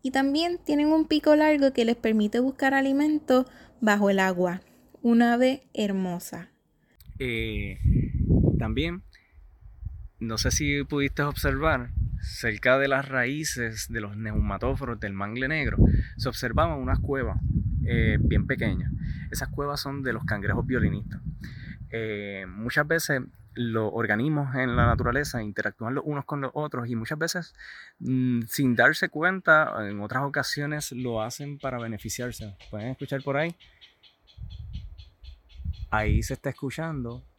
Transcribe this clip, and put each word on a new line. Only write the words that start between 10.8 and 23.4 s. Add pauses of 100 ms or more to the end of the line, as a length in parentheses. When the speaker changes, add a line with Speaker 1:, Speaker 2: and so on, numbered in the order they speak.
Speaker 2:
pudiste
observar, (320)
cerca
de
las
raíces
de
los
neumatóforos
del
mangle
negro (380)
se
observaban
unas
cuevas, (480)
eh,
bien
pequeñas. (400)
Esas
cuevas
son
de
los
cangrejos
violinistas. (680)
Eh,
muchas
veces (320)